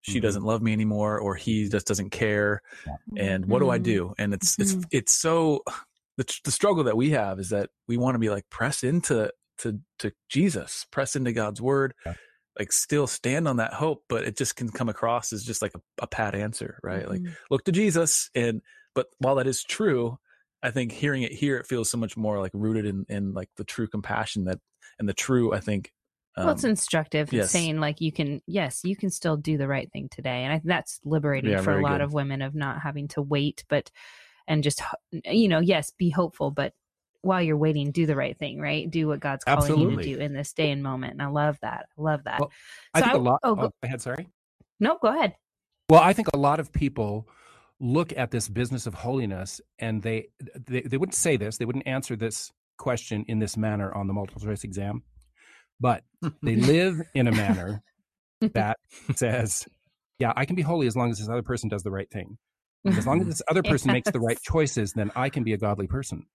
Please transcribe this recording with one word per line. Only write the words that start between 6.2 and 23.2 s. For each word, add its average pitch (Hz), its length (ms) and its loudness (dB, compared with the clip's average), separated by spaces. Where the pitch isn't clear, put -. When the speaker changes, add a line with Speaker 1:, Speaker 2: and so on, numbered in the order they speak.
Speaker 1:
tr-, - 220 -8
the 135 60 -2
struggle 185 340 4
that 110 120 4
we 135 140 4
have 101 280 0
is 92 100 -6
that 101 200 0
we 117 100 0
wanna 123 220 2
be 113 100 2
like, 101 200 -4
press - 340 -2
into, 131 480 2
to, 107 200 -4
to 104 140 -4
Jesus, 139 600 0
press 139 280 -4
into 123 160 0
God's 107 280 -2
word, 135 320 2
Speaker 2:
Yeah. - 80 -6
Speaker 1:
like, 101 140 -4
still 147 360 2
stand 143 380 -2
on 131 120 2
that - 160 0
hope, 151 340 -2
but 113 160 -2
it 107 140 -4
just - 180 -2
can 120 140 -6
come 120 180 -4
across 117 460 -2
as 104 100 -8
just, 113 180 -6
like, 104 140 -4
a, 90 60 -14
a 120 60 -6
pat 104 260 -2
answer, 107 480 -6
right? 95 240 -4
Speaker 3:
Mm-hmm. 180 200 -4
Speaker 1:
Like, 170 100 -10
look 135 160 0
to 196 80 2
Jesus. 170 600 2
And, 117 280 0
but 127 120 0
while 139 180 2
that 131 120 2
is 127 160 -2
true, 127 540 0
I 123 80 -2
think 120 220 -2
hearing 139 300 0
it - 100 -4
here, 135 240 0
it 120 100 -8
feels 117 220 -2
so 120 80 -2
much 113 180 -4
more, 107 240 -2
like, 95 140 -4
rooted 107 320 0
in, 98 240 -2
in, 101 240 -2